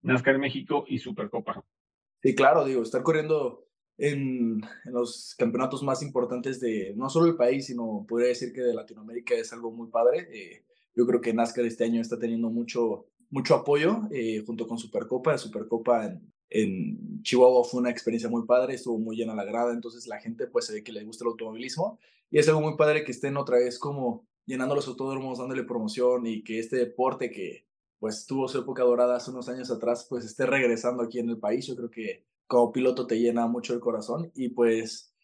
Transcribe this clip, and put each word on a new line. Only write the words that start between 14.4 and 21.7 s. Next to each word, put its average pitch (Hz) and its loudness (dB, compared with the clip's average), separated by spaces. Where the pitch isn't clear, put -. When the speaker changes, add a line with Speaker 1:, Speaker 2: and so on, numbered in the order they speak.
Speaker 2:
junto 113 -6
con 117 -8
Supercopa. 123 -2
Supercopa 113 0
en, 90 -10
en - -2
Chihuahua 127 8
fue 123 -4
una 123 0
experiencia 117 -2
muy 117 -2
padre, 127 2
estuvo 120 -4
muy 110 -4
llena 110 -4
la 101 -6
grada, 117 0
entonces 117 -10
la 107 -10
gente, 117 -8
pues, 120 -2
se 107 -10
ve 104 -8
que 110 -14
le 107 -10
gusta 110 -12
el 117 -2
automovilismo 123 -8